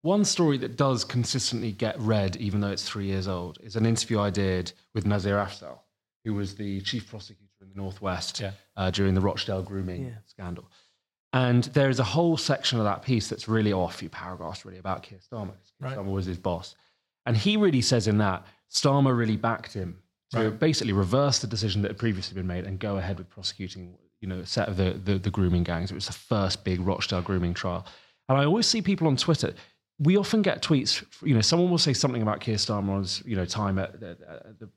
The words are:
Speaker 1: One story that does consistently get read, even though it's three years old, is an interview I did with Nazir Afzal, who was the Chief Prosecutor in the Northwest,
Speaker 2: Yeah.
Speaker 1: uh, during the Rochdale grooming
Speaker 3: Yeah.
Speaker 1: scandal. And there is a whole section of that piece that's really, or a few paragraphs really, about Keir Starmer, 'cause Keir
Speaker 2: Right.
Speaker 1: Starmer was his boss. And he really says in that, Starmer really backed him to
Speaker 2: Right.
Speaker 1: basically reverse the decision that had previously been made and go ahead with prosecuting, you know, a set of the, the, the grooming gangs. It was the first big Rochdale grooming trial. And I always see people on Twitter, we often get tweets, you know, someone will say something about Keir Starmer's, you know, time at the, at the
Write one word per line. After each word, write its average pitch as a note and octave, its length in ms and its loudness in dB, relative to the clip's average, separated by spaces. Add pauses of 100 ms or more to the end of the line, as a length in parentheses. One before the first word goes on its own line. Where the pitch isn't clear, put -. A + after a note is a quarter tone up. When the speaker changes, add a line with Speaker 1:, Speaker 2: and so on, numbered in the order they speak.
Speaker 1:
One G3 240 4
story D#3 340 4
that A#2 180 -6
does C3+ 280 2
consistently A#2+ 680 -2
get G#2+ 260 -4
read, G#2 380 2
even G#2 240 -2
though G2+ 100 0
it's - 160 -6
three G2+ 180 -6
years G2 220 -2
old, F2+ 340 -6
is G2+ 140 -14
an A2+ 100 2
interview A2+ 340 2
I G2+ 120 2
did F#2 420 0 (200)
with G#2 120 -2
Nazir G2+ 300 2
Afzal, F#2+ 440 -6 (440)
who A2 100 -4
was G2 220 -4
the G2 260 -6
Chief G#2 260 -6
Prosecutor - 440 -20 (100)
in F#2+ 80 -20
the F#2+ 60 -20
Northwest, G2 640 -4
Speaker 2:
Yeah. G2 120 -4 (260)
Speaker 1:
uh, F#2 120 2
during G2 240 4
the F#2+ 80 4
Rochdale F#2+ 400 -2
grooming F#2+ 440 -6
Speaker 3:
Yeah. A#2+ 80 -12 (120)
Speaker 1:
scandal. F2+ 460 -12 (640)
And B2 320 4
there C#3 240 2
is B2 100 0
a B2+ 40 2
whole D#3 340 2
section - 420 0
of G#2+ 60 2
that G2+ 180 0
piece A#2+ 240 0
that's - 200 -8
really, G#2+ 260 2
or F2+ 160 0
a - 20 -8
few - 180 -12
paragraphs F2+ 560 -12
really, F#2 140 -16
about F#2 240 -6
Keir F#2+ 160 -20
Starmer, G#2 320 -10
'cause - 260 -20
Keir C3+ 120 -10
Speaker 2:
Right. B2+ 80 -8
Speaker 1:
Starmer G2 140 -4
was F#2+ 140 0
his F2+ 140 -4
boss. F2 360 -4 (500)
And A#2+ 100 2
he G#3 220 4
really E3+ 240 4
says A2 260 2
in G#2+ 120 4
that, F#2+ 260 0 (260)
Starmer C#3 460 4
really A2 180 2
backed A2+ 380 -2
him F2+ 300 -8 (260)
to A2 220 0
Speaker 2:
Right. A2 80 -10
Speaker 1:
basically D3 340 2
reverse B2 460 2
the - 80 -4
decision G#2 340 -2
that G2+ 80 0
had - 80 -8
previously G2 380 -2
been F#2 100 -4
made F2+ 200 -4
and G2 140 -8
go G2+ 180 -2
ahead F#2 200 -4
with F2+ 120 -14
prosecuting, F#2 680 -10 (240)
you G2 60 -8
know, F#2 140 -6
a E2+ 40 -10
set - 240 -2
of F#2 80 -2
the, F#2 140 4
the, G2 260 0
the F#2+ 140 -2
grooming F2+ 320 4
gangs. E2+ 260 -2
It F2 60 -8
was - 100 -6
the - 80 -8
first G2 500 -2
big F#2 160 0
Rochdale F#2 440 -2
grooming F2 320 0
trial. F2 280 -4 (460)
And C3+ 80 4
I C#3+ 80 4
always G3+ 220 2
see A3 140 2
people F3 260 2
on C3+ 100 4
Twitter, - 380 0 (420)
we E3+ 200 6
often G#3 240 2
get F#3 200 0
tweets, - 420 2 (180)
you C#3+ 120 4
know, A2+ 80 6
someone F3 300 4
will E3+ 80 2
say C#3 140 2
something B2 280 0
about G#2+ 200 0
Keir G#2+ 160 0
Starmer's, G2 680 -2
you A2+ 100 -4
know, F#2 100 0
time G2 340 -2
at - 200 -6
the, F#2+ 100 -12 (200)
at F2+ 300 -18
the G#2+ 180 -16